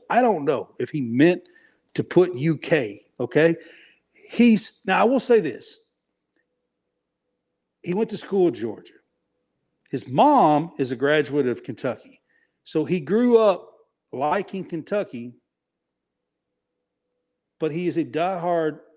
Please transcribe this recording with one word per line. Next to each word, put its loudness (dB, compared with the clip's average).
I 2
don't 0
know -2
if -6
he -4
meant 2
to -4
put 2
U -2
K, -4
okay? 2
He's, 0
now, 0
I 4
will 2
say 4
this. -10
He -6
went -2
to -10
school 0
at -2
Georgia. -10
His -10
mom 4
is -2
a -4
graduate 0
of -4
Kentucky. -10
So -4
he -2
grew 2
up 2
liking -4
Kentucky, -8
but -4
he -6
is -2
a -2
diehard -4